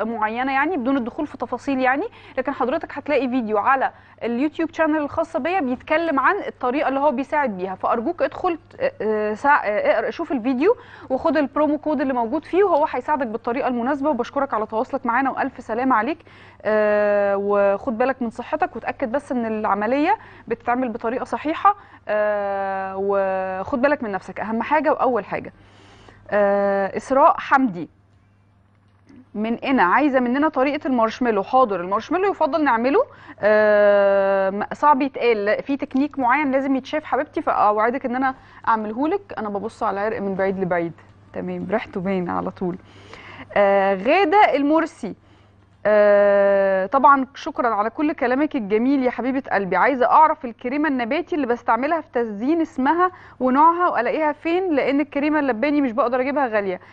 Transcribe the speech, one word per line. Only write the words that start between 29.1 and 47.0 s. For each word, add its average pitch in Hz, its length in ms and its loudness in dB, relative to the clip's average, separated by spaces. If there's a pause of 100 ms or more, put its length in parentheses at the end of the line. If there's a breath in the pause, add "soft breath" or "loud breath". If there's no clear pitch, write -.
من 220 300 -4
هنا 247 200 2
عايزه 254 360 4
مننا 262 300 2
طريقه 285 380 0
المارشميلو. 226 560 0
حاضر، 214 380 2
المارشميلو 254 500 -2
يفضل 311 320 0
نعمله، 269 420 2 (340 loud breath)
آه، 202 1120 4
م-، 202 140 -4 (100)
صعب 294 280 4
يتقال، 220 600 0
في 277 140 -4
تكنيك 277 420 -2
معين 262 320 2
لازم 269 240 0
يتشاف 294 280 -4
حبيبتي، 302 380 -4
فاوعدك 214 640 0
ان 233 100 -4
انا 262 200 -2 (320 loud breath)
اعمله 220 400 -2
لك. 403 300 -4
انا 220 120 -6
ببص 202 340 -8
على 196 160 -2
عرق 214 220 -4
من 196 140 -4
بعيد 190 240 -2
لبعيد، 175 340 -2 (400)
تمام، 180 380 -8
ريحته 208 300 -6
باينه 185 300 -4
على 185 200 -4
طول. 185 260 -6 (760 loud breath)
آه، 196 420 4
غاده 339 600 4
المرسي 285 600 0 (680 soft breath)
آه، 202 1000 4
طبعًا 269 400 4 (100)